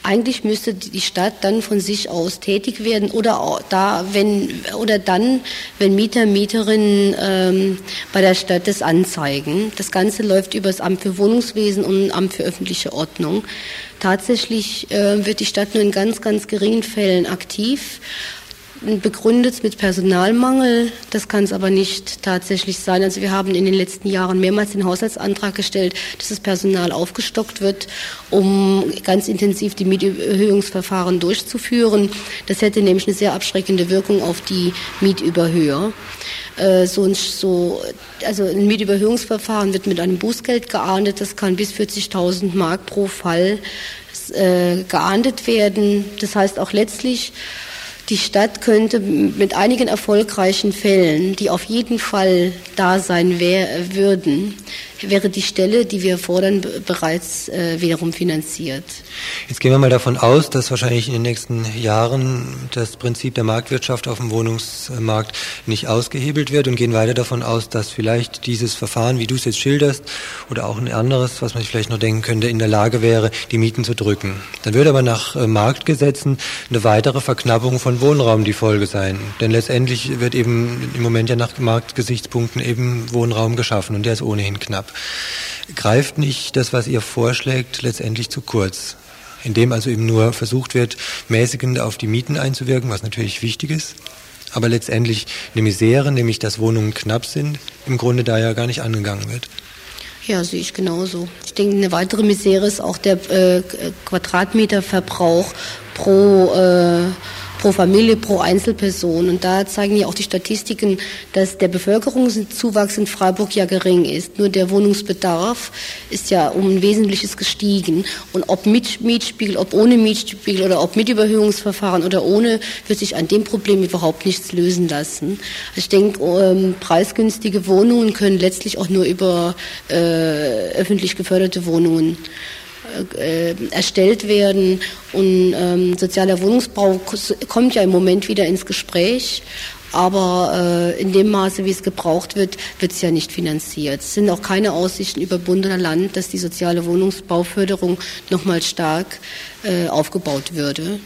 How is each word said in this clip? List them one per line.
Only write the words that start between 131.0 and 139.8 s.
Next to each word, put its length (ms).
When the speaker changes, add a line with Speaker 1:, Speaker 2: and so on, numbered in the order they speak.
Speaker 1:
geförderte 520
Wohnungen, 500
äh, 380
erstellt 580
werden. 540
Und, 420
ähm, 420
sozialer 440
Wohnungsbau 560
k-, 380
kommt 260
ja 100
im 60
Moment 380
wieder 180
ins 200
Gespräch, 800